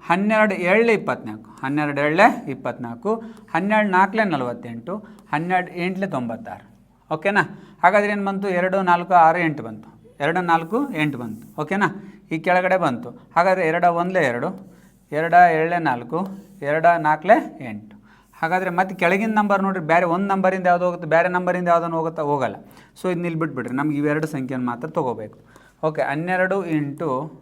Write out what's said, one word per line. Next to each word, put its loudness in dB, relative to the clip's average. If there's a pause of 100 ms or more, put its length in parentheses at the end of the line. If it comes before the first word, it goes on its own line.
ಹನ್ನೆರಡು 2 (160)
ಏಳ್ಲೆ 4
ಇಪ್ಪತ್ನಾಲ್ಕು, -6 (140)
ಹನ್ನೆರಡು -2
ಏಳ್ಲೆ 6 (280)
ಇಪ್ಪತ್ನಾಲ್ಕು, -8 (420)
ಹನ್ನೆರಡು 2
ನಾಲ್ಕಲೆ 2 (100)
ನಲವತ್ತೆಂಟು, -6 (380)
ಹನ್ನೆರಡು -2 (120)
ಎಂಟ್ಲೆ -4
ತೊಂಬತ್ತಾರು. -8 (480)
ಓಕೆನಾ? 0 (400)
ಹಾಗಾದ್ರೆ 4
ಏನು -4
ಬಂತು? -4 (120)
ಎರಡು, 0 (140)
ನಾಲ್ಕು, 2 (140)
ಆರು, 4
ಎಂಟು -2
ಬಂತು. -16 (360)
ಎರಡು 0 (100)
ನಾಲ್ಕು, 0 (240)
ಎಂಟು -2
ಬಂತು. -12 (160)
ಓಕೆನಾ? 0 (440)
ಈ -4
ಕೆಳಗಡೆ 2
ಬಂತು. -4 (280)
ಹಾಗಾದ್ರೆ 2
ಎರಡ 0 (180)
ಒಂದ್ಲೆ 0 (100)
ಎರಡು, -4 (680)
ಎರಡ 0 (220)
ಏಳ್ಲೆ 0 (100)
ನಾಲ್ಕು, -4 (500)
ಎರಡ 2 (200)
ನಾಲ್ಕಲೆ 4 (340)
ಎಂಟು. -14 (440)
ಹಾಗಾದ್ರೆ 0
ಮತ್ತೆ 2
ಕೆಳಗಿನ 2
ನಂಬರ್ 2
ನೋಡ್ರಿ, -2 (100)
ಬೇರೆ 4
ಒಂದು -2
ನಂಬರಿಂದ 0
ಯಾವ್ದು 2
ಹೋಗುತ್ತೆ, -6
ಬೇರೆ 4
ನಂಬರಿಂದ -2
ಯಾವುದನ್ನು 0
ಹೋಗುತ್ತಾ? -4
ಹೋಗಲ್ಲ. -2 (440)
So -20
ಇದನ್ನ -4
ಇಲ್ಲಿ -4
ಬಿಟ್ಬಿಡ್ರಿ, -6
ನಮ್ಗೆ -2
ಇವೆರಡು 0
ಸಂಖ್ಯೆಯನ್ನು -4
ಮಾತ್ರ -8
ತೊಗೋಬೇಕು. -6 (520)
ಓಕೆ, -4 (100)
ಹನ್ನೆರಡು -2 (200)
ಇಂಟು -4 (320)